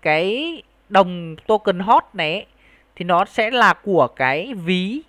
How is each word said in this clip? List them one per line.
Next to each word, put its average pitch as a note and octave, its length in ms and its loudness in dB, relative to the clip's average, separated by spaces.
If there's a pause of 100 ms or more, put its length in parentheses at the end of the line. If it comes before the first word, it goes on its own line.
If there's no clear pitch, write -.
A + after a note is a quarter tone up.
cái G#3 600 -2 (280)
đồng F3+ 460 0 (120)
token G#3 320 0
hot A3+ 240 4 (100)
này E3 200 -4
ấy, G#3 120 -8 (500)
thì F3 100 -10
nó F3 200 2
sẽ A3 260 -4
là A3+ 220 4
của E3 340 0
cái D3 460 -4
ví F#3 560 -4